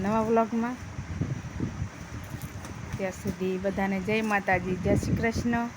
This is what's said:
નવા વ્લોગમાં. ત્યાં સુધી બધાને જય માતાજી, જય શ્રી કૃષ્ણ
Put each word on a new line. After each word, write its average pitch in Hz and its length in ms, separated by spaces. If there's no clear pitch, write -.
નવા 214 260
વ્લોગમાં. 226 480
ત્યાં 190 240
સુધી 185 420
બધાને 196 340
જય 220 160
માતાજી, 190 600
જય 202 140
શ્રી - 220
કૃષ્ણ 233 360